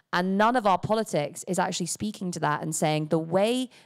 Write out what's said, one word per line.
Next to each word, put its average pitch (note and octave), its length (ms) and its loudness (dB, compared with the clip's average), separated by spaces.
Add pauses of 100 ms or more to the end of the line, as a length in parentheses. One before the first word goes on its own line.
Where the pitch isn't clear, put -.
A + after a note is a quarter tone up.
(120)
And F#3 240 0
none A3 200 4
of A3 100 2
our F#3 120 6
politics F3 680 -2
is F3+ 120 -2
actually F3 280 -2
speaking G3 460 -6
to E3+ 80 -8
that D3+ 220 0
and D#3 120 -4
saying D#3 320 2
the D#3+ 120 2
way G3+ 520 0 (160)